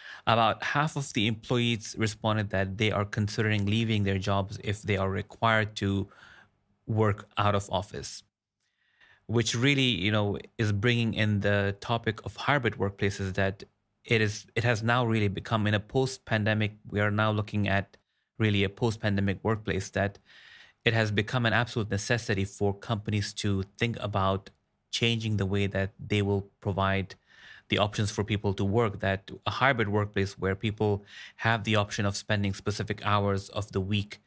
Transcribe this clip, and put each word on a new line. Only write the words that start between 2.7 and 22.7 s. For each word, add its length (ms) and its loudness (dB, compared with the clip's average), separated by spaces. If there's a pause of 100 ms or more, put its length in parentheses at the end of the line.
they 120 2
are 140 0
considering 640 0
leaving 360 2
their 160 0
jobs 460 -2
if 180 -4
they 140 0
are 140 0
required 640 0
to 320 0 (800)
work 500 2
out 180 2
of 160 -2
office, 520 -4 (1040)
which 280 0
really, 280 2
you 280 2
know, 280 2 (180)
is 160 2
bringing 400 2
in 280 2
the 400 2
topic 440 -2
of 120 -10
hybrid 380 0
workplaces, 600 -2
that 300 -2 (400)
it 180 2
is, 320 -2
it 100 -2
has 180 2
now 220 2
really 240 2
become, 380 -2
in 80 2
a 60 2
post-pandemic, 920 0 (160)
we 120 -2
are 100 2
now 200 2
looking 380 0
at 300 -2 (400)
really 260 4
a 60 0
post-pandemic 720 0
workplace, 480 -2
that 280 -2 (640)
it 120 2
has 160 2
become 340 0
an 80 4
absolute 380 0
necessity 560 0
for 260 -2